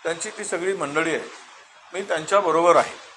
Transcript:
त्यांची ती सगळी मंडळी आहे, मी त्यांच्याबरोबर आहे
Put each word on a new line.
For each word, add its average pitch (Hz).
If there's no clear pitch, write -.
त्यांची 170
ती 208
सगळी 190
मंडळी 160
आहे, 139
मी 185
त्यांच्याबरोबर 170
आहे 123